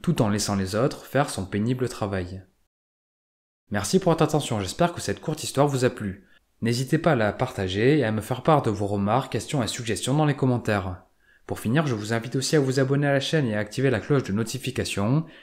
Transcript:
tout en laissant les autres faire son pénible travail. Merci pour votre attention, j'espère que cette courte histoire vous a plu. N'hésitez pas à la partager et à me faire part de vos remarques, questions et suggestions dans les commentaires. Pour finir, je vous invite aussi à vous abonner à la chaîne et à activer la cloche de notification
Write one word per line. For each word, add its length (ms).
tout 200
en 80
laissant 260
les 200
autres 300
faire 240
son 160
pénible 440
travail. 540
Merci 280
pour 120
votre 120
attention, 360
j'espère 340
que 80
cette 200
courte 220
histoire 240
vous 180
a 40
plu. 360
N'hésitez 360
pas 160
à 20
la 160
partager 680
et 40
à 80
me 100
faire 220
part 180
de 80
vos 180
remarques, 440
questions 320
et 40
suggestions 460
dans 120
les 100
commentaires. 680
Pour 140
finir, 280
je 80
vous 180
invite 220
aussi 200
à 40
vous 200
abonner 280
à 60
la 60
chaîne 260
et 100
à 40
activer 300
la 100
cloche 240
de 100
notification 920